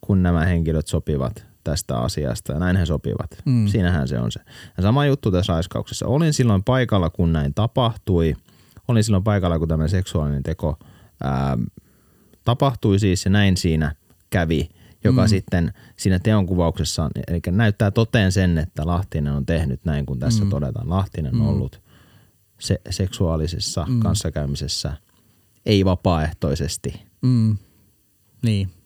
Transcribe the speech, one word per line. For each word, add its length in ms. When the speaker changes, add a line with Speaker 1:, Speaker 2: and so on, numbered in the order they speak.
Speaker 1:
kun 220
nämä 240
henkilöt 400
sopivat 580
tästä 340
asiasta. 540
Ja 60
näin 180
he 100
sopivat. 440
Speaker 2:
Mm. 240
Speaker 1:
Siinähän 400
se 100
on 140
se. 80
Ja 60
sama 240
juttu 240
tässä 220
raiskauksessa. 540
Olin 260
silloin 320
paikalla, 460
kun 220
näin 220
tapahtui. 840
Olin 160
silloin 200
paikalla, 340
kun 100
tämmöinen 220
seksuaalinen 520
teko, 360
ää, 360
tapahtui 540
siis, 260
ja 60
näin 260
siinä 380
kävi, 380
joka 180
Speaker 2:
Mm. 60
Speaker 1:
sitten 440
siinä 220
teonkuvauksessa, 920
eli 120
näyttää 400
toteen 420
sen, 260
että 280
Lahtinen 460
on 140
tehnyt 380
näin, 220
kun 120
tässä 260
Speaker 2:
Mm. 60
Speaker 1:
todetaan. 400
Lahtinen 440
on 60
Speaker 2:
Mm. 80
Speaker 1:
ollut 320
se-, 220
seksuaalisessa 1000
Speaker 2:
Mm. 120
Speaker 1:
kanssakäymisessä, 920
ei 180
vapaaehtoisesti. 1160
Speaker 2:
Mm. 340
Niin. 260